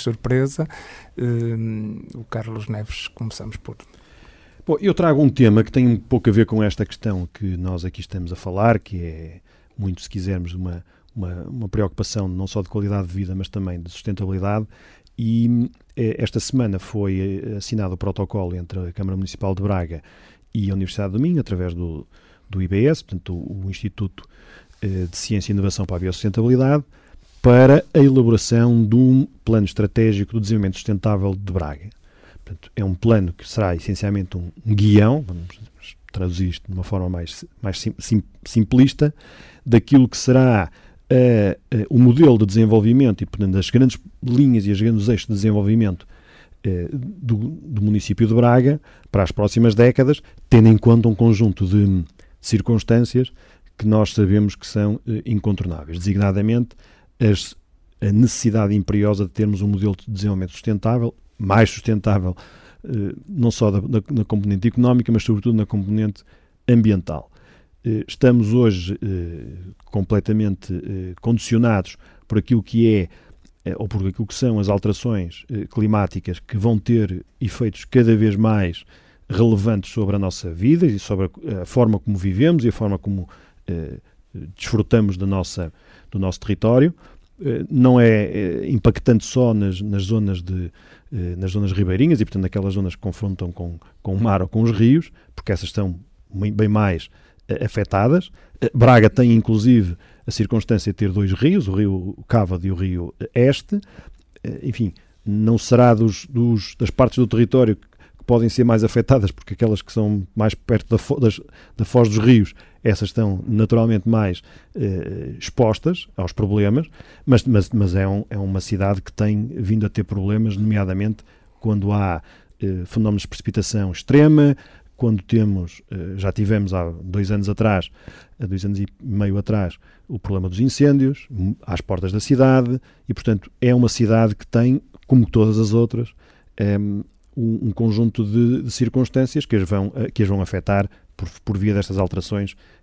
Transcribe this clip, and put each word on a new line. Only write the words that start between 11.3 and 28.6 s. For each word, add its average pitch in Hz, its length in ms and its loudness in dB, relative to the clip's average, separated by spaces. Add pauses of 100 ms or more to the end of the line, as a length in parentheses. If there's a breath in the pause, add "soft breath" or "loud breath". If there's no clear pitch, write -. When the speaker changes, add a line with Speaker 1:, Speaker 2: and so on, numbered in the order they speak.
Speaker 2:
uma 117 260 -10
preocupação 101 580 -4
não 92 180 -6
só 107 140 -6
de 92 80 -8
qualidade 101 400 -4
de 87 60 -12
vida, 95 200 -6
mas 95 140 -8
também 92 320 -8
de 85 100 -14
sustentabilidade, 98 760 -6 (520 soft breath)
E, 117 500 0 (280)
eh, 113 220 -2
esta 117 200 -4
semana 110 400 -2
foi, 95 640 -4
eh, 107 120 -8
assinado 98 380 -6
o - 20 -8
protocolo 95 580 -6
entre 90 240 -10
a 87 140 -8
Câmara 95 240 -6
Municipal 95 380 -6
de 95 80 -6
Braga 87 400 -4 (520 soft breath)
e 101 160 -2
a 98 40 -2
Universidade 95 380 -6
do 107 80 -2
Minho, 165 200 0
através 90 340 -6
do, 85 320 -8 (420 soft breath)
do 95 140 -6
I 90 60 -4
B 98 160 0
S, 151 180 0
portanto, 90 320 -10
o, 95 320 -10
o - 40 -6
Instituto, 98 520 -8 (580 soft breath)
eh, 92 300 -4
de - 60 -16
Ciência - 340 -4
e 101 40 -2
Inovação 98 300 -2
para 90 120 -6
a 85 40 -6
Biosustentabilidade, 123 840 0 (580 soft breath)
para 131 500 8
a - 60 4
elaboração 117 840 4